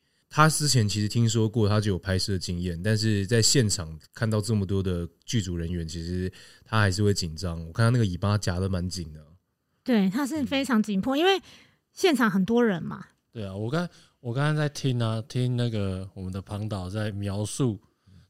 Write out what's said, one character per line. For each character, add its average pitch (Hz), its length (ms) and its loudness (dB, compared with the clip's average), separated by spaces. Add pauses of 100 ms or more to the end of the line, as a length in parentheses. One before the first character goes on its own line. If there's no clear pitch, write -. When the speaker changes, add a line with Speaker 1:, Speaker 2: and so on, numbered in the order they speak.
(320)
Speaker 1:
他 151 160 6
之 151 220 2
前 113 180 4
其 104 140 -2
实 107 60 0
听 117 200 2
说 110 220 2
过， 107 180 2
他 107 140 2
就 101 120 0
有 87 40 0
拍 92 200 -2
摄 95 200 -2
经 87 220 -4
验， 87 240 -4
但 110 120 2
是 104 300 0
在 113 160 2
现 113 260 4
场 80 300 -4 (160)
看 110 160 -2
到 107 100 2
这 110 140 -2
么 104 100 2
多 95 180 0
的 87 280 -2 (160)
剧 117 160 0
组 87 160 -4
人 82 140 -4
员， 85 160 -4
其 82 180 -8
实 90 260 -4 (320)
他 113 160 0
还 101 120 4
是 95 120 -2
会 101 80 4
紧 85 240 -2
张。 82 300 -6
我 82 80 -14
看 117 100 2
他 113 60 6
那 123 80 2
个 113 80 4
尾 90 100 -2
巴 101 220 0
夹 90 220 -2
得 95 100 0
蛮 90 180 -2
紧 87 240 -8
的。 76 80 -16 (640)
Speaker 2:
对， 208 240 2
他 240 200 0
是 294 180 -2
非 269 180 -2
常 220 200 2
紧 190 180 0
迫， 262 160 0
因 330 80 2
为 381 160 4 (520)
现 339 220 4
场 226 140 4
很 185 160 2
多 233 180 2
人 190 200 0
嘛。 147 200 -10 (280)
Speaker 3:
对 113 120 -8
啊， 95 120 -8
我 110 160 -4
刚， 170 180 -2 (300)
我 120 120 -8
刚 135 120 0
刚 151 120 2
在 151 140 0
听 127 320 -2
啊， 113 260 0
听 123 300 -2
那 120 100 0
个 95 460 -2
我 95 80 -12
们 92 100 -8
的 98 80 -6
庞 104 300 -8
导 95 180 -6
在 107 260 -4
描 101 300 -4
述 110 380 -2 (480)